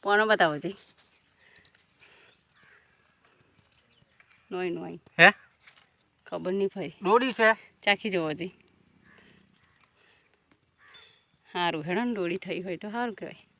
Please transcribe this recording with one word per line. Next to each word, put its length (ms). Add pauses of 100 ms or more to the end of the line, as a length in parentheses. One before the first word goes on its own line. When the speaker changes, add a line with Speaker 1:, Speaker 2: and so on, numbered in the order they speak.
Speaker 1:
પણ 260
બતાવો 340
જઈ. 140 (3750)
નોય, 180
નોય. 300 (200)
Speaker 2:
હે? 100 (960)
Speaker 1:
ખબર 240
નહીં 240
ભાઈ. 180 (140)
Speaker 2:
દોડી 260
છે? 160 (340)
Speaker 1:
ચાખી 320
જોવો 180
જઈ. 200 (3000)
હારું 340
હેડો 160
ને, 160
દોડી 260
થઈ 200
હોય 120
તો 120
હારું 260
કહેવાય. 280 (160)